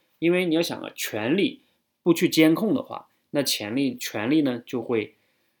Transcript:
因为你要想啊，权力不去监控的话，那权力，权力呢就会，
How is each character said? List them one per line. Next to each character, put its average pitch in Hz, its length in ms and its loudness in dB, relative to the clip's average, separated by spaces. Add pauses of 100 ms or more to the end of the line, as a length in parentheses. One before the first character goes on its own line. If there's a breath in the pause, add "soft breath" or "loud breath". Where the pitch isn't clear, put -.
(180)
因 170 120 2
为 180 160 2
你 156 80 0
要 170 80 2
想 - 180 -6
啊， - 140 -12
权 113 420 -2
力 - 260 0 (400 soft breath)
不 170 120 4
去 165 140 2
监 160 260 6
控 180 200 0
的 - 80 0
话， - 260 -14 (220)
那 143 120 0
权 110 320 -4
力， 131 220 0
权 113 340 -4
力 156 120 4
呢 123 220 -2
就 120 180 -6
会， 113 320 -2 (460)